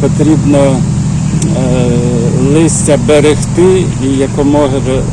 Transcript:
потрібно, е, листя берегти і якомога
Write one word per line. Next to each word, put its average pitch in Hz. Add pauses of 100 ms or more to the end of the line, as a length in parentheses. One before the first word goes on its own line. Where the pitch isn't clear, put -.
потрібно, 143
е, 139 (1700)
листя 151 (100)
берегти 170 (200)
і 135
якомога 143 (340)